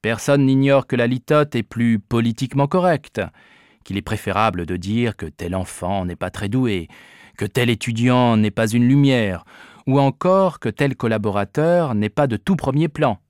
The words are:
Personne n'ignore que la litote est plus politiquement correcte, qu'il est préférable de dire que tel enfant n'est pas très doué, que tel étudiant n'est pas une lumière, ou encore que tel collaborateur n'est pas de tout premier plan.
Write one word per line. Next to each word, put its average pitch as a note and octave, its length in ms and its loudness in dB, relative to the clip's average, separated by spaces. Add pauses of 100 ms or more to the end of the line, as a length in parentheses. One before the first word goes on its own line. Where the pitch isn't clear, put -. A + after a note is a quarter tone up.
Personne C3+ 440 0
n'ignore C3+ 420 4
que B2+ 80 -2
la A#2+ 120 2
litote C#3+ 480 0
est A#2 80 -2
plus A#2 360 0
politiquement A#2+ 680 -2
correcte, F3 540 0 (600)
qu'il F#2+ 140 -6
est G2 40 -2
préférable G2+ 640 -2
de F2+ 120 -6
dire G#2+ 400 -2
que F2 80 -10
tel F2 300 -8
enfant F#2 500 -4
n'est F2 100 -6
pas F2+ 160 -8
très G2+ 180 -6
doué, G#2 380 -2 (500)
que G#2 80 -4
tel A#2+ 240 0
étudiant A#2+ 680 2
n'est G#2+ 140 2
pas A2+ 160 -2
une A#2+ 200 2
lumière, B2+ 560 2 (440)
ou C3+ 120 2
encore F3+ 600 0
que A#2+ 100 -6
tel C3+ 260 -2
collaborateur A2+ 1000 0
n'est G#2 140 -2
pas D3 180 0
de A2+ 100 -2
tout - 180 0
premier D3 320 -2
plan. C#3+ 320 -2 (100)